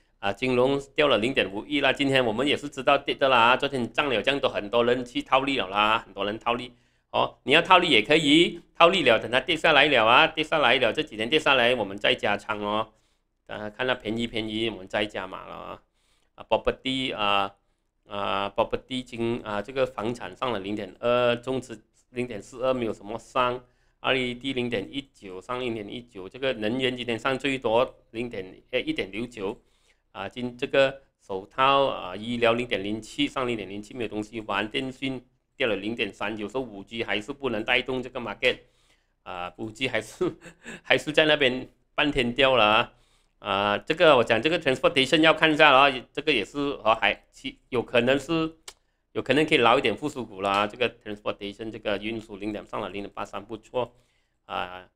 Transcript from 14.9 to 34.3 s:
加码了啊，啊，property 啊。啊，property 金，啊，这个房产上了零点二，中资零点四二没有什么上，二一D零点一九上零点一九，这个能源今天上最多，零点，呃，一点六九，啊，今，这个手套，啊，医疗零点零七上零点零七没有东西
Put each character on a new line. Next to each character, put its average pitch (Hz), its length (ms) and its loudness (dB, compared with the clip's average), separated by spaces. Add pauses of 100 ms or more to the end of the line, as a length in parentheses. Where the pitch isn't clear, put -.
加 104 220 -8
码 90 220 -14
了 85 80 -16
啊， 90 260 -14 (540)
啊， - 120 -18
property 131 680 -2
啊。 101 400 2 (520)
啊， 101 500 -4
property 127 440 -4
金， 117 400 -6
啊， 104 200 -6
这 131 100 -12
个 131 140 0
房 117 280 -6
产 92 220 -12
上 131 160 -4
了 104 80 -4
零 101 160 -6
点 101 240 -10
二， 120 380 2
中 127 240 -6
资 117 200 -16 (280)
零 123 180 -6
点 104 140 -12
四 120 200 -14
二 131 120 2
没 123 100 -2
有 107 80 -2
什 98 140 -10
么 113 120 -10
上， 123 460 -2 (380)
二 127 160 0
一 123 160 -2
D 135 180 -8
零 123 180 -2
点 101 220 -4
一 139 100 -10 (120)
九 92 260 -16
上 123 220 -8
零 120 120 -4
点 104 140 -8
一 120 140 -12
九， 95 260 -16
这 127 100 -18
个 131 140 -2
能 113 260 -2
源 127 200 -2
今 120 80 -8
天 117 120 -2
上 131 220 -2
最 135 180 -2
多， 123 380 0 (140)
零 120 200 -8
点， 95 320 -12 (100)
呃， 127 100 0
一 156 100 -6
点 110 220 -4
六 113 120 -6
九， 110 320 -8 (540)
啊， 98 160 -10
今， 123 300 -10
这 139 100 -6
个 135 360 0 (220)
手 98 200 -8
套， 139 400 2
啊， 92 280 -6
医 113 220 -8
疗 117 160 4
零 120 160 -2
点 95 160 -4
零 107 180 -4
七 139 280 -4
上 131 180 -4
零 120 80 -2
点 98 140 -10
零 104 120 -10
七 - 120 -18
没 127 100 -8
有 104 60 -6
东 107 120 -6
西 107 200 -10